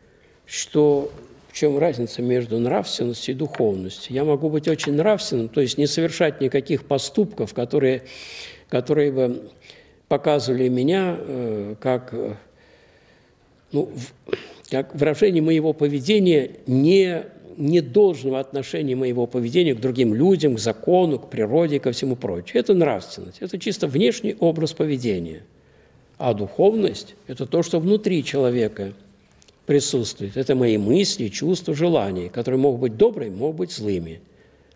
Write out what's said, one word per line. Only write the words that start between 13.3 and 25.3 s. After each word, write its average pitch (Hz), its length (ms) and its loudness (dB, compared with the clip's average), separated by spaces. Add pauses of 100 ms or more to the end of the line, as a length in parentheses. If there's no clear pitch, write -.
ну, 147 140 -2
в-, - 260 -14 (580)
как 135 240 -2
выражение 156 480 4
моего 160 300 2
поведения 147 800 2 (160)
не, 165 560 4 (320)
недолжного 143 840 2
отношения 139 560 -4
моего 123 320 0
поведения 127 480 0
к 113 60 -6
другим 120 340 2
людям, 151 400 4
к 113 60 -4
закону, 151 580 2
к - 120 -14
природе, 135 500 0
ко 131 100 0
всему 127 240 -2
прочему. 95 460 -2
Это 220 140 2
нравственность, 107 680 0
это 190 180 -8
чисто 180 300 -4
внешний 202 500 0
образ 160 340 0
поведения. 113 680 -4 (760)